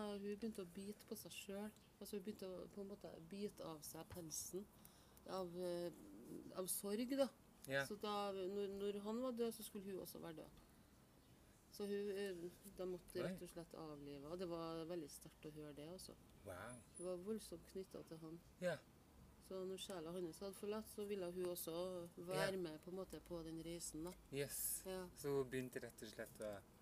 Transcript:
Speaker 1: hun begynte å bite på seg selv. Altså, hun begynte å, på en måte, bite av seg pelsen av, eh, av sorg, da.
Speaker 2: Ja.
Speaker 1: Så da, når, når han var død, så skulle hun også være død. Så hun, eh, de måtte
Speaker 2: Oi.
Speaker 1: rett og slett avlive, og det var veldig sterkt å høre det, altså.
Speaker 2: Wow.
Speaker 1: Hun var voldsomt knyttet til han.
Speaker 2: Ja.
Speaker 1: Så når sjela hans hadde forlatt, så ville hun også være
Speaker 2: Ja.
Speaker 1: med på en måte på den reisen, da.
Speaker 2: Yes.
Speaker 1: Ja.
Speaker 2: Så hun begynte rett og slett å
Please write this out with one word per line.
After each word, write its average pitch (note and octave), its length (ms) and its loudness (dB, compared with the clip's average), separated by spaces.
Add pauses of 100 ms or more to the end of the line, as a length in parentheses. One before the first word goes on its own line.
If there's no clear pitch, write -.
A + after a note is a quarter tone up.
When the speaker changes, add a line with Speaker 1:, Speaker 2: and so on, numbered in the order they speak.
(140)
Speaker 1:
hun G3+ 100 0
begynte G#3 400 0
å F3 100 -4
bite G3 320 -6
på A3+ 100 -4
seg E3+ 160 -6
selv. G#3 420 -2 (220)
Altså, - 200 -4
hun F#3+ 80 2
begynte G#3 240 -2
å, F3+ 220 -2
på G3+ 120 -4
en G3 60 -2
måte, G3 240 -6 (180)
bite G3 360 0
av D#3+ 180 -2
seg D#3+ 260 -4
pelsen F3 540 0 (640)
av, F3+ 300 2
eh, F3 360 4 (640)
av F#3+ 140 2
sorg, A3 500 4
da. C4+ 100 10 (380)
Speaker 2:
Ja. C3+ 180 8
Speaker 1:
Så G#3 160 0
da, G#3 300 4
når, G3 420 4
når G3+ 320 4
han A3 180 4
var B3+ 140 4
død, A#3 160 6
så A3 120 -6
skulle G3 280 -2
hun F#3 80 0
også E3 240 -4
være E3 160 -4
død. - 240 -10 (1080)
Så G#3 140 -2
hun, G3+ 260 4
eh, F#3+ 340 0 (260)
de F#3 140 -2
måtte F3+ 340 0
Speaker 2:
Oi. F3 80 6
Speaker 1:
rett F3+ 160 0
og F3 80 -6
slett E3+ 240 -8
avlive, C#3+ 560 -6
og F3+ 80 0
det F#3+ 100 2
var E3 360 0
veldig D#3+ 260 0
sterkt - 340 -10
å D3+ 60 -4
høre D3+ 240 -6
det, D3 140 -6
altså. F#3 260 -8 (300)
Speaker 2:
Wow. G2+ 320 -4 (160)
Speaker 1:
Hun F3 120 -4
var F#3 120 2
voldsomt F#3 500 -2
knyttet - 400 -6
til D#3+ 100 -6
han. E3 200 -6 (220)
Speaker 2:
Ja. F3 180 6 (680)
Speaker 1:
Så F#3+ 180 -2
når F#3+ 140 0
sjela E3+ 320 -2
hans F3 320 0
hadde G3 160 -2
forlatt, G#3+ 320 0
så G#3 160 0
ville F#3 240 2
hun F3+ 140 2
også F3 640 2 (100)
være F3+ 340 4
Speaker 2:
Ja. F#3+ 60 2
Speaker 1:
med D#3 260 0
på F3+ 80 -6
en F#3 60 -2
måte F3+ 240 -4
på E3+ 220 -2
den D#3+ 200 -2
reisen, E3 400 -2
da. F3+ 80 0 (220)
Speaker 2:
Yes. - 520 2
Speaker 1:
Ja. F#3 300 0
Speaker 2:
Så D3 220 2
hun C3 120 6
begynte B2+ 320 2
rett A#2 220 -6
og G#2+ 60 -4
slett - 320 -4
å G#2 180 2 (220)